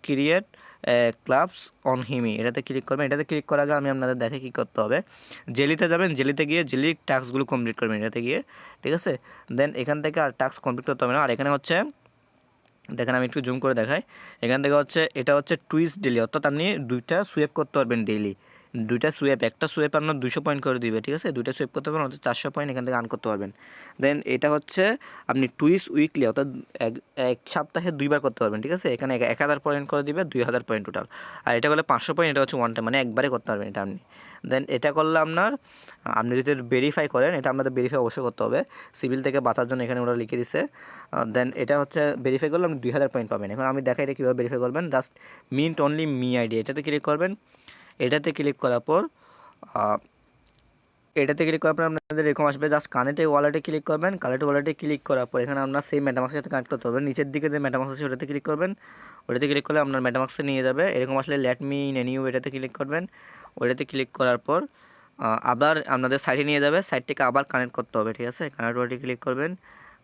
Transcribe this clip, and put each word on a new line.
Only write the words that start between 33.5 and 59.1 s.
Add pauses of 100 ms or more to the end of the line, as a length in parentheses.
এটা
আপনি। (500)
Then
এটা
করলে
আপনার, (520)
আপনি
যদি
ভেরিফাই
করেন,
এটা
আপনাদের
ভেরিফাই
অবশ্যই
করতে
হবে। (300)
সিভিল
থেকে
বাঁচার
জন্য
এখানে
ওরা
লিখে
দিছে।
আহ,
then
এটা
হচ্ছে
ভেরিফাই
করলে
আপনি
দুই
হাজার
পয়েন্ট
পাবেন।
এখন
আমি
দেখাই
এটা
কীভাবে
ভেরিফাই
করবেন।
Just (460)
mint (100)
only (160)
me
আইডি,
এটাতে
ক্লিক
করবেন। (640)
এটাতে
ক্লিক
করার
পর, (640)
আহ, (1200)
এটাতে
ক্লিক
করার
পর
আপনাদের
এরকম
আসবে।
Just
connect
a
wallet-এ
ক্লিক
করবেন।
কানেক্ট
ওয়ালেটে
ক্লিক
করার
পর
এখানে
আপনার
সেই
MetaMask-এর
সাথে
কানেক্ট
করতে
হবে।
নিচের
দিকে
যে
MetaMask
আছে
ওটাতে
ক্লিক
করবেন। (560)